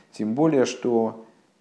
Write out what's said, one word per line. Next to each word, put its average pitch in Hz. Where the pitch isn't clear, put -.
Тем 110
более, 147
что, 117